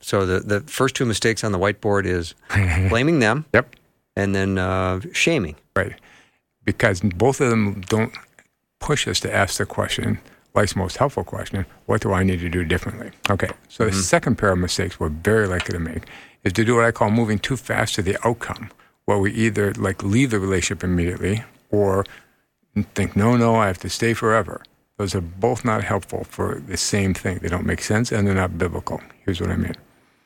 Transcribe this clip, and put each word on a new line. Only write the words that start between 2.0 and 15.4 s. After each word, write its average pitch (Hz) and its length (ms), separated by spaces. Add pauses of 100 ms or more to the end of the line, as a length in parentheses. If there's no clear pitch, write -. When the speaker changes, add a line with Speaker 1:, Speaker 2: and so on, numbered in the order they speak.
Speaker 1:
is 90 300 (160)
Speaker 2:
<laughs> 92 380
Speaker 1:
blaming 135 320
them 120 240 (100)
Speaker 2:
Yep. - 220 (400)
Speaker 1:
and 98 180
then, 98 240
uh, 92 400 (140)
shaming. 101 420 (220)
Speaker 2:
Right. 90 180 (680)
Because 101 360
both 107 400
of 127 100
them 104 380
don't 110 240 (680)
push - 260
us 101 140
to 98 120
ask 101 260
the 101 80
question, 101 520 (380)
life's 104 180
most 92 220
helpful 135 260
question, - 420 (220)
"What 110 140
do 104 120
I 92 120
need 92 160
to 87 80
do 87 160
differently?" 90 460 (200)
Okay, 95 200 (180)
so - 180
Speaker 1:
Mm-hmm. 98 100
Speaker 2:
the 98 60
second 139 340
pair 104 140
of 92 80
mistakes 90 400
we're 85 120
very 104 360